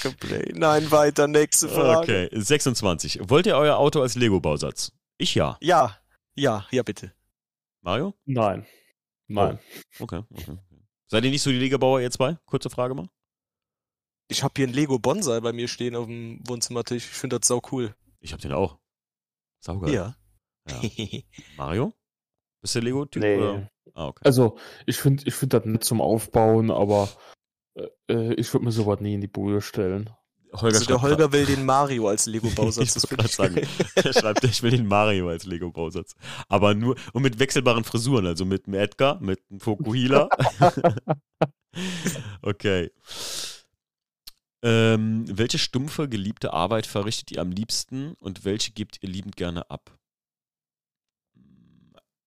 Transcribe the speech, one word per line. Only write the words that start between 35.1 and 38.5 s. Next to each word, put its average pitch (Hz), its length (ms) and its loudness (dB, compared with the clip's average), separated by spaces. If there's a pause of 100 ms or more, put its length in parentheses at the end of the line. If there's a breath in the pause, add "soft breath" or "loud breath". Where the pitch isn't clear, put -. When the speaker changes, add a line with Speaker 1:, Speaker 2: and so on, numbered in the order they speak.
Speaker 2:
als 85 140 -6
Lego-Bausatz. 85 720 -8 (340 loud breath)
Aber 101 260 4
nur, 120 220 0 (180 loud breath)
und 123 80 0
mit 120 160 0
wechselbaren 123 460 2
Frisuren, 117 420 0
also 85 180 -2
mit 95 220 -2